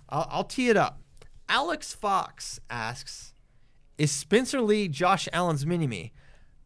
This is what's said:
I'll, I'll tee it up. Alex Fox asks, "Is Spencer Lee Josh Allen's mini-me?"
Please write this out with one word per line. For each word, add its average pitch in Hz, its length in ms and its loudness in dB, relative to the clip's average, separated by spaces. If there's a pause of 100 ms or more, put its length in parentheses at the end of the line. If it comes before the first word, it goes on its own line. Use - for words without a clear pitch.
I'll, 135 200 -2
I'll 151 140 -2
tee 247 260 0
it 214 80 6
up. - 240 2 (480)
Alex 302 440 0
Fox - 680 -4 (100)
asks, - 640 -8 (640)
"Is 147 140 2
Spencer 254 500 2
Lee 208 260 2
Josh 180 460 2
Allen's 160 320 0
mini-me?" 151 480 -2 (520)